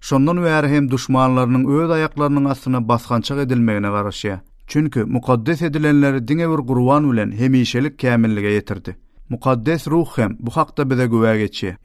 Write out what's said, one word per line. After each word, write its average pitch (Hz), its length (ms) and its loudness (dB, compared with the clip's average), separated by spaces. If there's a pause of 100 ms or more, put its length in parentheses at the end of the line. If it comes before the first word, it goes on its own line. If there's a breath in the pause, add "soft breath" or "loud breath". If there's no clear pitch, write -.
Şondan 143 360 0
bäri 156 300 2
hem 139 240 2
duşmanlarynyň 127 720 2 (140)
öz 165 120 0
aýaklarynyň 147 600 0
astyna 127 380 -2
basgançyk 120 500 -2
edilmegine 117 500 0
garaşýar. 101 520 -4 (280)
Çünki 147 360 -2
mukaddes 127 580 0
edilenleri 143 680 2
diňe 165 220 0
bir 156 200 0
gurban 131 420 2
bilen 107 200 0
hemişelik 127 680 0
kämillige 107 600 0
ýetirdi. 98 360 -10 (340)
Mukaddes 127 580 -2
ruh 160 300 -2
hem 110 220 -2
bu 117 120 -8
hakda 147 380 -2
bize 127 160 0
güwä 110 400 2
geçýär. 98 400 -8